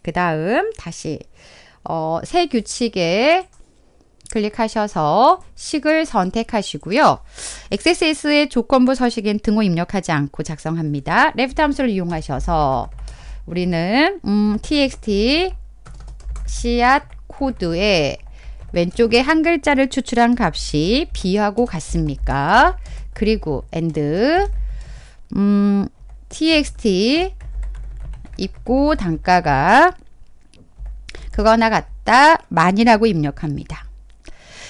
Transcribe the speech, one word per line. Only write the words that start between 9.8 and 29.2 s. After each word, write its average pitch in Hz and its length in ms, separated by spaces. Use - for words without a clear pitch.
않고 143 320
작성합니다. 160 920
레프트 262 260
함수를 285 280
이용하셔서 156 1000
우리는, 180 800
음, 208 360
티엑스티 277 920
씨앗 240 560
코드에 180 920
왼쪽에 214 480
한 311 220
글자를 285 480
추출한 240 480
값이 185 760
B하고 208 520
같습니까? 160 1120
그리고 202 500
and, 165 260
음, 202 520
티엑스티 302 1040
입고 269 580
단가가 175 1000